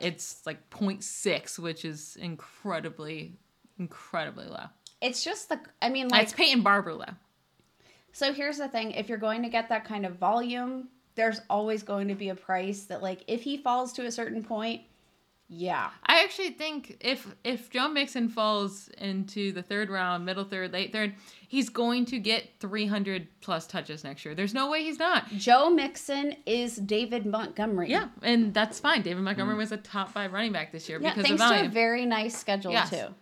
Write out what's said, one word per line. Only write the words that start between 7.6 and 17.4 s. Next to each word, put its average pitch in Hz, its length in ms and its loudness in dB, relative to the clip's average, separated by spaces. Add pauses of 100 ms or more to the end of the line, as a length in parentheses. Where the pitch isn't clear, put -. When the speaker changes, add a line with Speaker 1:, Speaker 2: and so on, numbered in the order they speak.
Speaker 2:
So 285 200 0
here's 285 240 -2
the 285 120 -4
thing. 226 240 -2
If 220 160 -4
you're 226 100 -2
going 220 240 0
to 233 60 -2
get 233 200 0
that 220 160 0
kind 202 220 -4
of 180 100 -6
volume, 247 720 0 (280)
there's 220 240 2 (100)
always 214 320 0
going 202 260 -2
to 196 60 -2
be 196 160 -4
a 185 40 -4
price 190 500 -4
that, - 180 -8
like, 185 240 -4
if 233 160 -2
he 285 140 -4
falls 254 380 0
to 247 120 -6
a 240 60 -6
certain 226 320 -6
point, 226 380 -4 (680)
yeah. 170 420 -2 (140)
Speaker 1:
I 330 200 6
actually 370 260 -4
think 302 500 -8
if, 247 440 -4